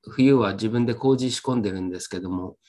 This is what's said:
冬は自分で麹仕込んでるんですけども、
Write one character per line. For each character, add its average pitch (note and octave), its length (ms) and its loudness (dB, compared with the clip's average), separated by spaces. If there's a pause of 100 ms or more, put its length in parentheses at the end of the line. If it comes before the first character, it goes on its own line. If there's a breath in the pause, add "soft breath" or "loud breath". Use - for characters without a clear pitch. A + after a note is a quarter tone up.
冬 C3+ 320 4
は G#2+ 180 4
自 G#2+ 160 -4
分 A#2+ 160 2
で A#2 100 0
麹 C3 360 0
仕 - 100 -6
込 C3 160 -2
ん A#2 60 0
で G2 80 -2
る F#2+ 100 -6
ん F#2 80 -4
で F2+ 100 -8
す - 100 -12
け F#2 120 -8
ど F#2 80 -10
も、 F#2 300 -8 (100)